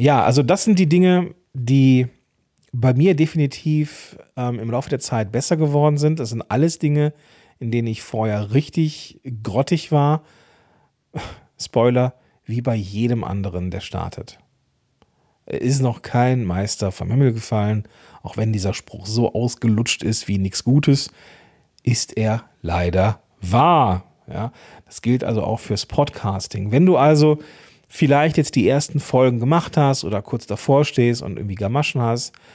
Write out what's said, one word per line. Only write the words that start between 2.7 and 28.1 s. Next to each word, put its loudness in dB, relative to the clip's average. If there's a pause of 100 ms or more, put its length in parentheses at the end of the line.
bei 2
mir 4
definitiv, -2 (180)
ähm, -4
im -6
Laufe -4
der -2
Zeit -4
besser -2
geworden 2
sind. 0
Das -6
sind -8
alles 0
Dinge, 0 (460)
in -6
denen -2
ich -6
vorher -4
richtig -2 (220)
grottig -2
war. 2 (1400)
Spoiler, 0 (300)
wie -6
bei -2
jedem -2
anderen, -6
der -8
startet. -10 (1080)
Er -8
ist 0
noch -2
kein 0
Meister -4
vom -8
Himmel 2
gefallen, -2 (340)
auch -16
wenn 0
dieser -2
Spruch -16
so 0
ausgelutscht -2
ist -4
wie -2
nix -4
Gutes, 2 (720)
ist -2
er 0 (180)
leider 0 (200)
wahr. 2 (240)
Ja, -8 (320)
das -18
gilt 0
also -2
auch -4
fürs -6
Podcasting. -4
Wenn 4
du 6
also 4 (500)
vielleicht 2